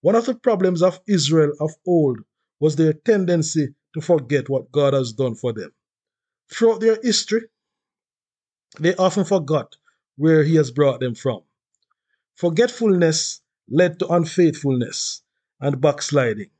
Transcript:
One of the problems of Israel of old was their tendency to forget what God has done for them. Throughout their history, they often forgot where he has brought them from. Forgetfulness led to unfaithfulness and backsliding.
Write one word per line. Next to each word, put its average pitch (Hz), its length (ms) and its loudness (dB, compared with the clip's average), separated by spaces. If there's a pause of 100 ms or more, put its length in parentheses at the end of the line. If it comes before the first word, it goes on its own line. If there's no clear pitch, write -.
One 180 120 2
of 233 140 2
the 254 80 -2
problems 185 480 0
of 185 240 0
Israel 156 520 2
of 156 120 -4 (160)
old 151 320 2 (400)
was 151 160 0
their 156 180 2
tendency 165 800 -2 (220)
to 156 60 -8
forget 139 460 0
what 135 240 -6
God 139 220 2
has 127 180 -2
done 123 220 -4
for 117 200 -6
them. 95 180 -12 (800)
Throughout 226 300 2
their 220 200 2
history, 233 400 -2 (1400)
they 170 180 0
often 185 280 0
forgot 156 500 -2 (420)
where 156 260 4
he 160 140 0
has 143 120 2
brought 127 300 0
them 120 160 -4
from. 117 260 -4 (920)
Forgetfulness 175 1040 0 (260)
led 170 320 0
to 175 80 -2
unfaithfulness 160 1160 -2 (360)
and 135 220 -4
backsliding. 131 800 -2